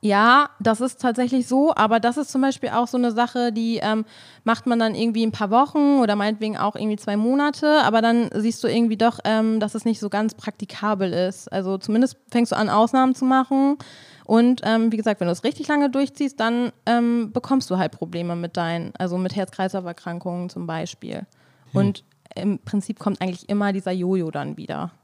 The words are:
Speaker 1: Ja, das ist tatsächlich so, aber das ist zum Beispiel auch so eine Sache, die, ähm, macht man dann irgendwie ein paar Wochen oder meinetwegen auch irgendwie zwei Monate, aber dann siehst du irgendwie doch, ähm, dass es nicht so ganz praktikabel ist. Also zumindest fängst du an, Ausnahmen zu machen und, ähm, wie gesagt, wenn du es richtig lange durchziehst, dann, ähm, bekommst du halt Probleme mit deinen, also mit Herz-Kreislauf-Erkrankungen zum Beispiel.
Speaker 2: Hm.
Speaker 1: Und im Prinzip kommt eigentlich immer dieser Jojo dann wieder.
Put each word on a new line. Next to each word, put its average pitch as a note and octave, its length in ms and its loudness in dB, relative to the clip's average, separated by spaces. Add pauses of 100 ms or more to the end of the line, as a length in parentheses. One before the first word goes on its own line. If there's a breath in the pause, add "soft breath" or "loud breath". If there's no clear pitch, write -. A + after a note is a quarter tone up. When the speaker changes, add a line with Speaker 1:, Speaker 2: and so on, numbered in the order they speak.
Speaker 1:
Ja, A3+ 460 6 (120)
das A3 200 0
ist B3+ 200 -4
tatsächlich B3 480 0
so, C#4 260 4
aber A3 260 2
das A#3+ 160 0
ist D4 140 -4
zum C4 100 0
Beispiel C4 300 0
auch A#3+ 160 0
so B3+ 100 -4
eine A#3+ 160 2
Sache, A#3+ 400 0
die, A3+ 300 -2
ähm, A3 220 0 (400 loud breath)
macht A3+ 220 0
man A#3 120 2
dann A3 160 0
irgendwie A3+ 320 0
ein A3 60 -2
paar G#3 180 -4
Wochen C#4+ 480 4
oder G#3+ 180 2
meinetwegen G#3+ 400 -2
auch G#3 200 -2
irgendwie G#3+ 200 -4
zwei G#3 200 -4
Monate, C#4+ 680 2
aber A3+ 180 4
dann A#3 320 2
siehst A3 300 -2
du A#3 60 0
irgendwie A3+ 280 2
doch, A#3 280 2
ähm, A3 340 2
dass G#3+ 160 -2
es A3 100 -6
nicht A3+ 160 0
so G#3 80 -6
ganz G#3+ 260 -2
praktikabel G3+ 760 -4
ist. F#3 400 -4
Also F#3+ 260 -2
zumindest A3 380 0 (140)
fängst A#3+ 220 2
du - 40 0
an, G#3+ 140 0
Ausnahmen C4 440 4
zu C4 120 -4
machen C4+ 500 2 (480 loud breath)
und, A#3+ 400 4
ähm, A3+ 280 2
wie A3+ 40 -2
gesagt, G#3+ 240 -2
wenn F3 80 0
du E3+ 40 2
es F3 120 -6
richtig D4 240 -4
lange C#4+ 220 2
durchziehst, C#4 500 -2
dann, A#3 320 0 (140)
ähm, A#3 460 2
bekommst C4 380 0
du F#3 60 0
halt F3+ 160 -2
Probleme E3+ 440 -6
mit E3+ 200 -6
deinen, E3+ 420 -4
also F3+ 200 -4
mit F#3 180 -2
Herz-Kreislauf-Erkrankungen F3+ 1120 -6
zum F3 160 -10
Beispiel. E3 600 -10 (460 soft breath)
Speaker 2:
Hm. F#3+ 80 2
Speaker 1:
Und G3+ 240 0 (320)
im G3 240 -2
Prinzip - 400 -6
kommt G3+ 200 -2
eigentlich F#3 300 -6
immer G3+ 240 -2
dieser F#3+ 180 -6
Jojo F3+ 380 -2
dann D3 260 -8
wieder. - 360 -8 (120)